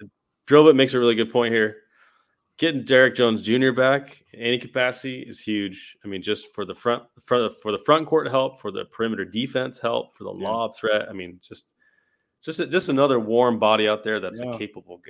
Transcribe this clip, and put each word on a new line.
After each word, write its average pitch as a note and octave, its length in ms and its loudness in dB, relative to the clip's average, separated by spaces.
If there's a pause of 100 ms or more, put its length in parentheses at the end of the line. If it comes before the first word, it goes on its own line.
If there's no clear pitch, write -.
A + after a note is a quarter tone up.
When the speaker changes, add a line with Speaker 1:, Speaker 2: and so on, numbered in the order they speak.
(460)
Speaker 1:
Drill D3 180 8
bit D#3 120 10
makes C3 180 2
a B2+ 40 2
really A#2+ 160 4
good A2 180 -2
point A#2 200 0
here. G#2+ 260 0 (800)
Getting D3+ 260 -2
Derek B2+ 320 6
Jones A2+ 260 2
Junior B2+ 300 2
back C3+ 500 0 (100)
in - 80 -20
any A#2+ 180 -2
capacity B2+ 640 -6
is A#2 180 -18
huge. G2+ 640 -8
I G#2 40 -14
mean, F#2+ 140 -10
just G#2 320 -6
for G2+ 100 -8
the F#2 100 -12
front, A#2+ 280 -4 (180)
for B2 200 -2
the, A2 100 -2
for G#2+ 220 -8
the G2+ 60 -4
front D#3 280 2
court D3+ 240 -2
help, C3 300 -2
for G#2 100 -10
the G2 140 -10
perimeter A2 400 -6
defense B2+ 540 -6
help, A#2+ 380 -6
for G#2 80 -20
the G2 140 -10
Speaker 2:
Yeah. F#2+ 100 -8
Speaker 1:
lob A2+ 280 -4
threat. G#2+ 320 -2
I G#2+ 40 -16
mean, F2+ 300 -16
just, - 240 -20 (760)
just, - 160 -10 (120)
just F3+ 180 -2
another C3+ 300 2
warm A#2 400 2
body G#2+ 300 2
out G#2+ 160 -2
there A2 160 -2
that's F#2+ 200 -10
Speaker 2:
Yeah. B2 120 -10
Speaker 1:
a A2+ 60 -10
capable, F#2 520 -14